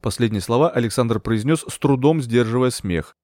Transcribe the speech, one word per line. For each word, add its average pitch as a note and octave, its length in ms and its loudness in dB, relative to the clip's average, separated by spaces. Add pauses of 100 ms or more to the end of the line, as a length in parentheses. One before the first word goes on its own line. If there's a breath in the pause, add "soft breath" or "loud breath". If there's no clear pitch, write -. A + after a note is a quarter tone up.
Последние G#2+ 400 -2
слова C3 280 2
Александр A#2 500 0
произнес, A2+ 480 -2
с - 100 -14
трудом C#3+ 440 2
сдерживая A#2+ 480 2
смех. F2 440 -4 (100)